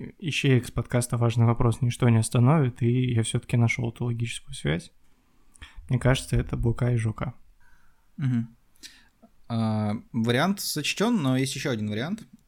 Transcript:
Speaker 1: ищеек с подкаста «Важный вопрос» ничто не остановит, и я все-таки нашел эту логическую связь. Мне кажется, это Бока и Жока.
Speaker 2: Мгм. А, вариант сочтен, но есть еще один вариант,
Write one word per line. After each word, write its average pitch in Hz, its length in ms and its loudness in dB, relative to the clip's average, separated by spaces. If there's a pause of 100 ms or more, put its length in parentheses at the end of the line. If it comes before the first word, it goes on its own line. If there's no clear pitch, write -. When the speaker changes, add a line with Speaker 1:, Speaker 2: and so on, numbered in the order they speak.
(200)
Speaker 1:
ищеек 131 480 2
с - 40 -12
подкаста 120 460 -2
«Важный 117 280 2
вопрос» 117 360 2
ничто 120 280 0
не 113 100 6
остановит, 123 600 2
и 120 320 2
я 110 100 2
все-таки - 340 -2
нашел 117 320 0
эту 120 160 -6
логическую 120 480 -6
связь. 151 380 -4 (1000)
Мне 127 100 2
кажется, 131 360 2
это 127 220 -2
Бока 120 340 0
и 123 60 0
Жока. 110 360 -4 (840)
Speaker 2:
Мгм. 127 300 -2 (1000)
А, 110 440 -2 (180)
вариант 127 480 0
сочтен, 196 640 -2
но 131 160 2
есть 135 180 -2
еще 139 160 -4
один 107 180 -2
вариант, 131 340 -6 (240)